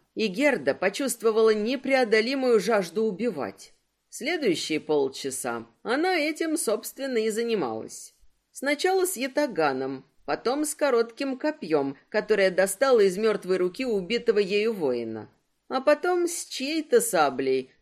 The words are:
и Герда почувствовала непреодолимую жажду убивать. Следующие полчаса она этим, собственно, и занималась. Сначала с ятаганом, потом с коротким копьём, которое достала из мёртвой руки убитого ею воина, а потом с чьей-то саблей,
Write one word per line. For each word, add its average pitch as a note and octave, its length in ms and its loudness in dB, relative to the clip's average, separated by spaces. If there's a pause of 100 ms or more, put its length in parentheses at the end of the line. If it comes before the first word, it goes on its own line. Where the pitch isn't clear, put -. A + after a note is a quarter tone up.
(160)
и A3 120 0
Герда F#3+ 460 0
почувствовала A3 800 2
непреодолимую B3 1040 2
жажду G3 440 0
убивать. F3+ 720 -4 (360)
Следующие A3 720 -2
полчаса C3 880 -2 (160)
она D#4+ 320 0
этим, D#4 420 -2
собственно, B3 600 -4
и A3 120 0
занималась. G3+ 880 -4 (360)
Сначала F4+ 540 0
с F4+ 120 -4
ятаганом, D#3 880 -2 (200)
потом A#3+ 380 -2
с D4 100 -4
коротким C4 640 -2
копьём, D#3 600 -2 (120)
которое G3+ 400 2
достала G3+ 520 4
из F#3+ 160 4
мёртвой F#3+ 400 0
руки F3+ 280 -2
убитого G#3 540 0
ею G#3 340 2
воина, A#2+ 560 -4 (380)
а C4 140 -2
потом E4+ 460 2
с - 180 -8
чьей-то C#4+ 560 0
саблей, C3+ 720 0 (100)